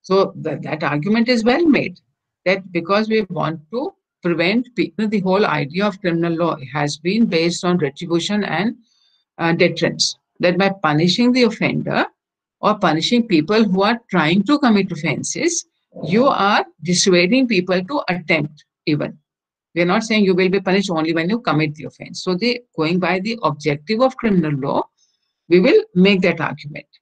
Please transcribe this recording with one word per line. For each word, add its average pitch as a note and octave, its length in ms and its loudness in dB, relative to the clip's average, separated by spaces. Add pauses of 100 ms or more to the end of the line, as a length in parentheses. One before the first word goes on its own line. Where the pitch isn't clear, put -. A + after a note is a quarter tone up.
So F#3+ 340 2
that, D3 260 -8
that E3 200 -8
argument G3+ 460 0
is A3+ 160 2
well C#4 200 2
made, G#3+ 360 0 (440)
that F#3 280 -2
because G3 360 -2
we A3 220 0
want D#3 300 -4 (100)
to C#4+ 240 -6 (300)
prevent F3 500 0
people, G#3+ 320 -2
the G#3 140 -2
whole F#3 260 2
idea D#3 400 -2
of G3 140 -4
criminal E3+ 320 -2
law E3 240 -2 (160)
has D3 260 -4
been G#3+ 280 0
based E3+ 380 -2
on F3+ 140 2
retribution E3+ 640 -2
and, F#3+ 320 -2 (640)
uh, E3 140 0
deterrence, E3 640 0 (240)
that F3 180 2
by G3 140 2 (100)
punishing F3+ 500 2
the B3 120 4
offender E3 600 -2 (540)
or G3+ 160 0
punishing G3+ 520 0
people G3 340 2
who F#3+ 200 2
are A#3 180 0 (100)
trying F3 340 2
to D4 140 2
commit G#3 320 2
offenses, D#3 760 -4 (360)
you G#3 240 2
are A#3 380 2 (180)
dissuading F3+ 640 4
people F#3 380 0
to C#4+ 240 -6
attempt E3+ 560 -4 (220)
even. D3 300 -4 (600)
We E3+ 60 0
are F3 40 2
not G#3 160 2
saying G#3+ 220 2
you F#3 100 2
will F#3+ 140 2
be F#3+ 100 0
punished F#3+ 320 0
only D#3+ 220 -2
when E3 180 -2
you A#3+ 80 -2
commit D#3 380 -2
the D#3+ 80 -14
offense. - 400 -14
So F#3 100 -2
the, A#3+ 260 -2 (160)
going E3 220 0
by F3+ 220 0
the A3+ 240 -6
objective D3+ 560 -2
of C4 160 0
criminal F3 420 0
law, C#3 240 -2 (680)
we F3 120 6
will E4 240 4 (100)
make F#3 280 4
that E3 180 0
argument. - 460 -10 (160)